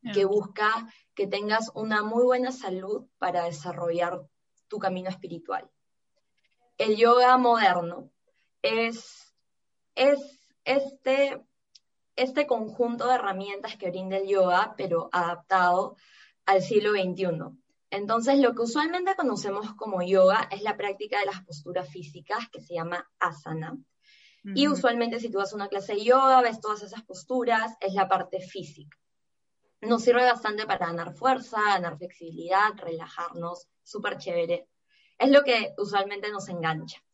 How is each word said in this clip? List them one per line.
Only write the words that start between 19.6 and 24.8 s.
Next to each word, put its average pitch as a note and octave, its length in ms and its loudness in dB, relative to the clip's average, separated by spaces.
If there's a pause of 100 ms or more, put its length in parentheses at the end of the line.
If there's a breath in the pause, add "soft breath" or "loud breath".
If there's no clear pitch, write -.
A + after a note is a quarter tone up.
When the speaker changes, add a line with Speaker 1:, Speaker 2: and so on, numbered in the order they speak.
Speaker 1:
como G3 260 -4
yoga F#3 500 4
es G3 120 -10
la G#3+ 120 -2
práctica G3+ 440 -6
de G3 80 -2
las F#3+ 160 -8
posturas F3 460 -10
físicas, F3 600 -10
que - 80 -18
se G3 140 -16
llama E3+ 360 -8 (100)
asana. D#3+ 580 -6 (760 soft breath)
Y C#4 140 2
Speaker 2:
Ujú. D4+ 60 0
Speaker 1:
usualmente, A#3 460 0